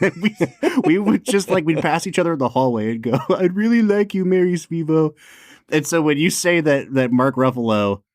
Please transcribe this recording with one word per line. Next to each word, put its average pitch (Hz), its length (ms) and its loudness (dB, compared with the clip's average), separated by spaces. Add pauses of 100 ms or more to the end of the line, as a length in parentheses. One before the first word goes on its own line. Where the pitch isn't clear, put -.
And - 220 0
we, 214 140 0 (480)
we 165 140 2
would 208 260 0
just, 202 260 -2
like, 185 140 0
we'd 156 180 0
pass 160 240 -2
each 185 120 -6
other 170 140 2
in 160 60 -2
the 131 100 0
hallway 117 440 0
and 113 100 -6
go, 117 220 0
<laughs> - 60 -18
I'd 180 240 0
really 226 280 2
like 208 320 0
you, 190 100 0
Mary 180 300 2
Spivo. 160 600 -2 (540)
And 151 180 -2
so 165 160 0
when 151 160 2
you 160 120 2
say 175 300 0
that, 139 340 0
that 127 180 0
Mark 127 240 2
Ruffalo 113 640 0 (120)